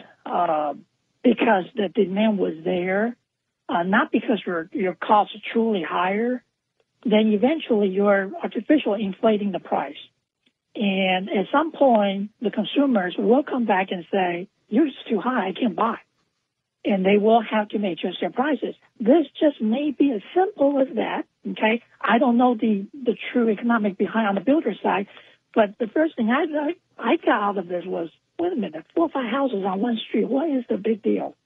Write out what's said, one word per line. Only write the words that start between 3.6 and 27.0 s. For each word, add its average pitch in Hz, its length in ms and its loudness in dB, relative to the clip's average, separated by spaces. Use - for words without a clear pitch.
uh, 175 140 -2
not 208 280 0
because 220 360 -2
your, 170 260 -6
your 185 220 -2
costs 208 400 2
are - 180 -12
truly 226 340 0
higher, 208 560 -2
then 214 280 4
eventually 208 560 2
you're 196 420 2
artificially 226 640 0
inflating 202 480 0
the 226 80 -6
price. 143 360 -6
And 190 540 0
at 202 240 -2
some 311 200 2
point, 208 580 2
the 208 100 -2
consumers 214 680 0
will 240 240 4
come 254 240 -4
back 190 240 0
and 175 200 -6
say, 180 380 -2
"Yours 269 220 2
is - 200 -14
too 208 100 0
high, 254 280 -2
I 185 40 -4
can't 208 240 -2
buy." 220 220 -2
And 196 200 2
they 202 140 6
will 220 240 4
have 214 260 -2
to - 80 -4
adjust 185 440 -4
their 175 100 -4
prices. 247 440 -2
This 262 280 4
just 294 220 2
may 269 300 0
be 277 220 2
as 202 100 -4
simple 285 460 2
as 262 160 2
that, 190 300 -4
okay? 220 320 0
I 220 180 2
don't 240 200 4
know 247 160 4
the, 214 400 0
the 240 220 -2
true 233 180 2
economic 214 480 0
behind 214 300 0
on 196 60 0
the 196 60 -2
builder 262 420 2
side, 196 260 -2
but 214 240 2
the 226 100 -4
first 311 280 0
thing 226 140 0
I, 285 140 2
I, 233 140 -2